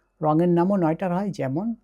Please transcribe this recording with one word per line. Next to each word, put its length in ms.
রঙের 260
নামও 280
নয়টার 380
হয়, 160
যেমন 540